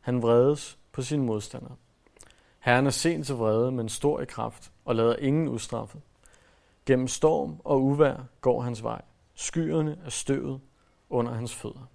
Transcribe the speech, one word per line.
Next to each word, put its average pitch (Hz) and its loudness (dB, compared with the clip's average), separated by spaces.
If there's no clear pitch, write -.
Han 123 -2
vredes 123 4
på 135 -6
sine 139 0
modstandere. 113 -6
Herren 127 4
er 135 2
sen 165 0
til 135 -4
vrede, 117 2
men 117 -4
stor - -2
i - -4
kraft, - -10
og 113 0
lader 117 4
ingen 143 0
ustraffet. 117 -8
Gennem 131 4
storm 156 0
og 139 2
uvejr 135 2
går 123 2
hans 120 -6
vej. 113 -6
Skyerne 160 -2
er 143 -10
støvet 135 -4
under 120 -2
hans 117 -6
fødder. - -14